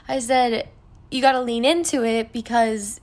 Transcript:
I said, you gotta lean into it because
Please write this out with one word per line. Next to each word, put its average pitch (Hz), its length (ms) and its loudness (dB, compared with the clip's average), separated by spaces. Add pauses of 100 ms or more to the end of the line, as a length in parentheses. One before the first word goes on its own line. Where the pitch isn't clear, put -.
I 269 120 -2
said, 247 480 0 (420)
you 262 120 -4
gotta 262 200 4
lean 233 220 -4
into 311 400 0
it 226 300 -2
because 226 680 -2